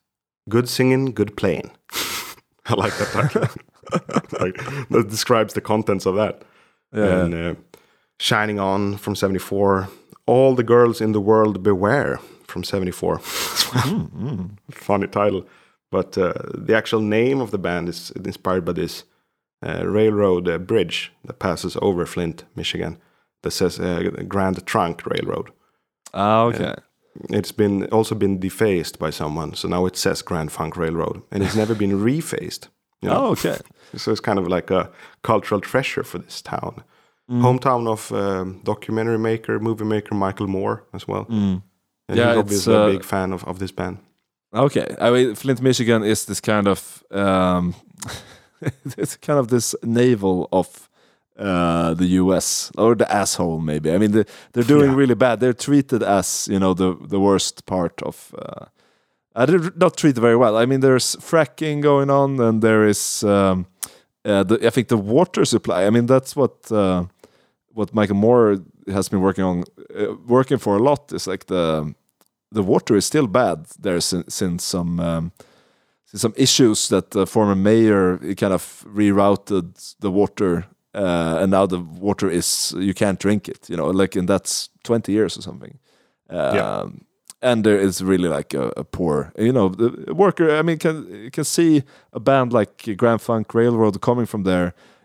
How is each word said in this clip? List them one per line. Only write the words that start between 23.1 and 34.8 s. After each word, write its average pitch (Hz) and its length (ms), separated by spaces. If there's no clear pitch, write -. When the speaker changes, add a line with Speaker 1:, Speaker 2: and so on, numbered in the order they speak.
Speaker 1:
that 85 100
says, 87 260
uh, 90 320
Grand 95 380
Trunk 85 400
Railroad. - 440
Speaker 2:
Ah, 107 340
okay. 113 180
Speaker 1:
Uh, 55 100
it's 104 220
been, 101 400
also 110 240
been 98 240
defaced 95 580
by 78 120
someone, 78 440
so - 140
now 90 180
it 92 100
says 87 260
Grand 80 280
Funk 80 260
Railroad, 82 540
and 98 140
it's 92 120
never 110 200
been 101 240
<laughs> 104 40
refaced. - 640
You 95 100
know? 247 160
Speaker 2:
Oh, 214 40
okay. - 260
Speaker 1:
So - 140
it's 107 100
kind 101 180
of 90 100
like 90 220
a 87 200